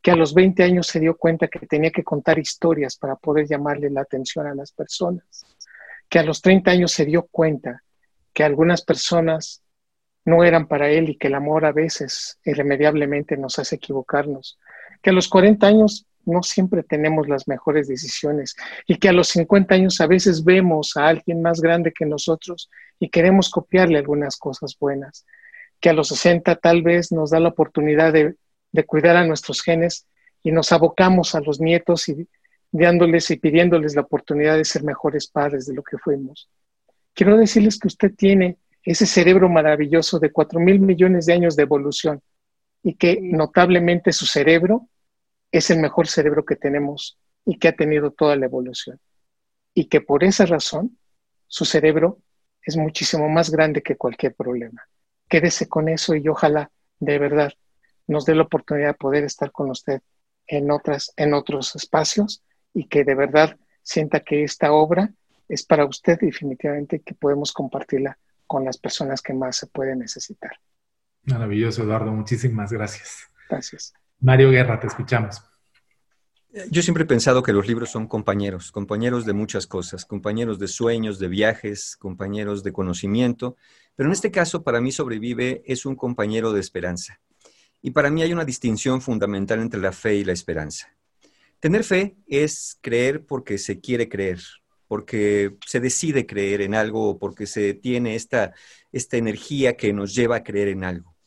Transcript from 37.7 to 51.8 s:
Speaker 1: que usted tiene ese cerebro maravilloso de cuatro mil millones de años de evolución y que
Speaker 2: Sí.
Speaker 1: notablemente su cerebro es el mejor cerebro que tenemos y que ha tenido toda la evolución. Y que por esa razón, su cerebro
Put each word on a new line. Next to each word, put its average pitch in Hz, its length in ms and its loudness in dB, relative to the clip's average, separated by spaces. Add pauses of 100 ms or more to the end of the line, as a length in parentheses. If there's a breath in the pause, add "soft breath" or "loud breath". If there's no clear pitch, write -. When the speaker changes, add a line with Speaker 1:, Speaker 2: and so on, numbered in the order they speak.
Speaker 1:
que 196 80 -2
usted 202 280 0
tiene 190 420 4 (260)
ese 170 220 2
cerebro 180 420 6
maravilloso 151 720 2
de 151 100 2
cuatro 160 300 0
mil 190 180 6
millones 185 480 4
de 170 60 4
años 170 240 2
de 147 80 4
evolución 143 580 -2 (600)
y 165 120 -2
que 175 200 4
Speaker 2:
Sí. - 60 -4 (120)
Speaker 1:
notablemente 175 800 2
su 165 140 -4
cerebro 165 600 2 (640)
es - 180 0
el 165 100 4
mejor 165 280 0
cerebro 151 380 0
que 139 100 -2
tenemos 143 640 -6 (260)
y 185 140 -2
que 170 100 4
ha 160 80 0
tenido 147 340 0
toda 147 260 0
la 131 100 -2
evolución. 127 520 -8 (760)
Y 156 100 0
que 147 160 2
por 143 240 0
esa 196 220 4
razón, 165 520 -4 (480)
su - 200 -6
cerebro 156 540 2 (420)